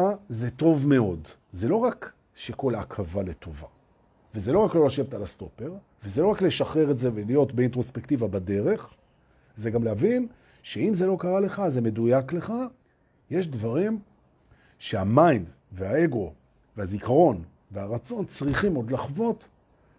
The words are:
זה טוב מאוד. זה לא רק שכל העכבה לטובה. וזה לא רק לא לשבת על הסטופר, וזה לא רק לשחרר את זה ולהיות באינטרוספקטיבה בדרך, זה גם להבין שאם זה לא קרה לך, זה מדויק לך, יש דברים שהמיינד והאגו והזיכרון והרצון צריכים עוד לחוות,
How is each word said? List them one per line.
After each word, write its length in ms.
זה 220
טוב 360
מאוד. 400
זה 160
לא 80
רק 360
שכל 400
העכבה 480
לטובה. 440
וזה 160
לא 80
רק 160
לא 100
לשבת 280
על 100
הסטופר, 500
וזה 180
לא 60
רק 140
לשחרר 500
את 60
זה 160
ולהיות 400
באינטרוספקטיבה 760
בדרך, 640
זה 140
גם 140
להבין 440
שאם 300
זה 140
לא 120
קרה 200
לך, 280
זה 140
מדויק 520
לך, 200
יש 160
דברים 520
שהמיינד 720
והאגו 600
והזיכרון 640
והרצון 540
צריכים 500
עוד 160
לחוות, 560